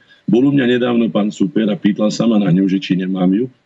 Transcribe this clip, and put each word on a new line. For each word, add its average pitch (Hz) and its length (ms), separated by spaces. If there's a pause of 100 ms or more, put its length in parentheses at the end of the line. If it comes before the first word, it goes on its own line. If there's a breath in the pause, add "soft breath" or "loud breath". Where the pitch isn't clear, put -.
(300 soft breath)
bol 123 160
u 143 80
mňa 123 240
nedávno 120 320
pán 104 240
Super 107 320
a 104 80
pýtal 104 400
sa 113 160
ma 107 80
na 101 160
ňu, 95 160
že 95 80
či 95 160
nemám 92 400
ju. 127 160 (160)